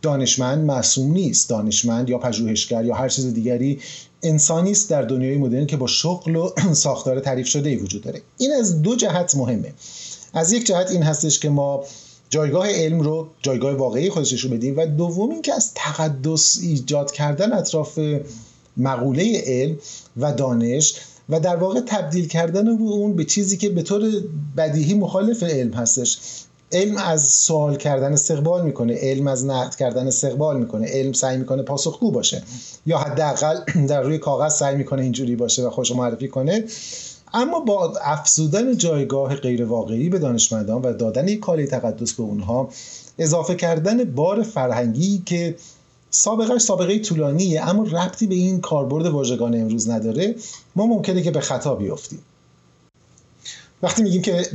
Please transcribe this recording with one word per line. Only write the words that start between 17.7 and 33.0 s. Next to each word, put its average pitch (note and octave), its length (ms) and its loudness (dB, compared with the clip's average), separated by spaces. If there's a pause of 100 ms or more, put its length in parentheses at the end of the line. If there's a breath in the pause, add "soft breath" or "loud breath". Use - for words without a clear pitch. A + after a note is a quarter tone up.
مقوله C3+ 680 2
علم C3 300 2 (400 loud breath)
و C#3 160 0
دانش B2 600 2 (340 loud breath)
و D#3 120 2
در F3 160 2
واقع F#3 300 0
تبدیل E3+ 420 -2
کردن E3+ 400 0
اون G#3 480 0
به E3 80 0
چیزی G3 320 0
که G#3 120 0
به F3 140 0
طور G#3 280 0 (460)
بدیهی D#3 380 2
مخالف G#3 480 2
علم C3+ 300 0
هستش. A#2+ 460 0 (540 loud breath)
علم G3+ 240 2
از D#3+ 320 2
سوال D3 480 4
کردن C#3+ 360 0
استقبال D#3+ 520 2
می‌کنه، A#2+ 360 0
علم C3+ 260 0
از C3 180 0
نقد B2+ 300 -2
کردن B2+ 320 -2
استقبال C3+ 540 0
می‌کنه، A2+ 260 -2
علم C3+ 260 0
سعی C3 240 0
می‌کنه C3 260 -2
پاسخگو D#3+ 480 -2
باشه A#2 320 -2 (440 loud breath)
یا D#3 120 2
حداقل C#3+ 580 0 (180)